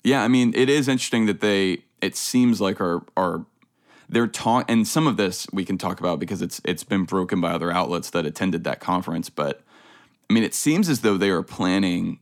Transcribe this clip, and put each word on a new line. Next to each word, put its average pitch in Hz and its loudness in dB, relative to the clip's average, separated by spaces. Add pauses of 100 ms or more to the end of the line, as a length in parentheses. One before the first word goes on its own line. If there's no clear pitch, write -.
Yeah, 123 4
I 113 2
mean, 123 4
it 131 4
is 143 2
interesting 123 0
that 98 -2
they, 98 2 (180)
it 92 -4
seems 123 2
like 101 0
our, 87 -2 (100)
our, 87 0 (640)
they're 117 2
talk-, 120 0
and 113 4
some 160 2
of 110 2
this 92 -2
we 95 -2
can 95 -4
talk 90 -6
about 87 -2
because 87 -6
it's, - -8
it's 87 -4
been 95 -2
broken 92 -2
by 85 -2
other 85 -4
outlets 87 -2
that 87 -2
attended 85 -4
that 71 -4
conference. 90 -4
But, 73 -6 (680)
I 107 4
mean, 113 4
it - -4
seems 170 2
as 123 0
though 104 2
they 98 2
are 85 0
planning 90 -2